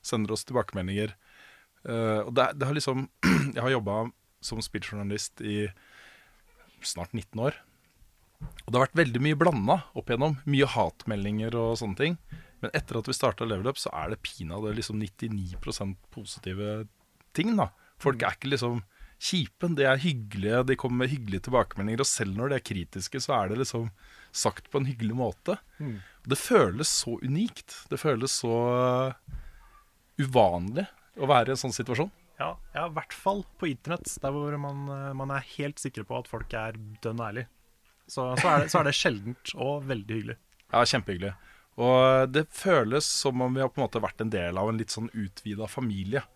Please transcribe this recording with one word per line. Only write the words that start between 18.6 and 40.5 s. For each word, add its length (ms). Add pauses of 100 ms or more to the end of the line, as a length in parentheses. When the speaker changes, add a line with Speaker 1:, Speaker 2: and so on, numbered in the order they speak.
Speaker 1:
kjipe, 560
de 80
er 140
hyggelige, 680
de 80
kommer 300
med 40
hyggelige 400
tilbakemeldinger, 520
og 40
selv 320
når 120
de 60
er 40
kritiske, 600
så 140 (100)
er 60
det 80
liksom 320 (420)
sagt 380
på 100
en 60
hyggelig 300
måte. 420 (220)
Speaker 2:
Mm. 180
Speaker 1:
Og 320
det 80
føles 500
så 360
unikt, 680
det 100
føles 300
så, 240 (560)
eh, 40 (1080)
uvanlig 680 (300)
å 120
være 200
i 60
en 60
sånn 120
situasjon. 380 (280)
Speaker 2:
Ja, 120 (240)
ja, 100
i 80
hvert 200
fall 300 (140)
på 120
internett, 360 (160)
der 100
hvor 280
man, 300
eh, 240
man 180
er 100 (160)
helt 220
sikker 260
på 140
at 100
folk 240
er 200 (280)
dønn 160
ærlig. 300 (600)
Så, 320
så 80
er 160
det, 80
så 80
er 60
det 100
sjeldent 600
og 300
veldig 300
hyggelig. 220 (340)